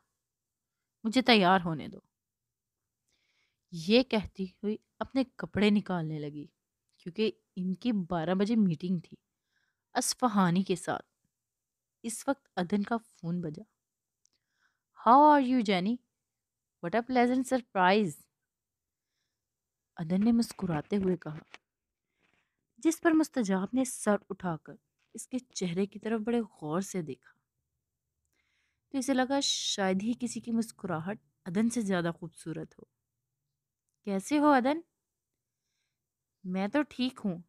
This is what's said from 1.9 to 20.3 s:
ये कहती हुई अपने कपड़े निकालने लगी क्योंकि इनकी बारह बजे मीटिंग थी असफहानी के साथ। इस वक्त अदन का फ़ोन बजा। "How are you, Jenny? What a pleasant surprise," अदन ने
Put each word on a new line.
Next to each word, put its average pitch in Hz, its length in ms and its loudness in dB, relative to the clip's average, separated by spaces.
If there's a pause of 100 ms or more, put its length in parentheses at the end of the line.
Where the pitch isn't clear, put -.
ये 185 300 4
कहती 196 420 -4 (180)
हुई 214 140 -4 (240)
अपने 254 220 -2 (160)
कपड़े 190 320 0
निकालने 165 480 -2
लगी 147 300 -10 (500)
क्योंकि 196 340 -4 (240)
इनकी 185 340 -4 (180)
बारह 175 260 0
बजे 202 200 0
मीटिंग 180 460 2
थी - 160 -20 (760)
असफहानी 202 680 2
के 190 120 -2
साथ। - 260 -6 (1000)
इस 233 260 -10
वक्त 277 120 -2 (160)
अदन 190 260 0
का 233 140 -2
फ़ोन 175 440 -6
बजा। 160 220 -8 (1400)
"How 240 240 6
are 294 180 8
you, 254 220 0
Jenny? 202 340 0 (840)
What 175 120 -4
a 233 80 2
pleasant 254 440 0
surprise," 196 680 2 (1800)
अदन 180 260 0
ने 233 80 4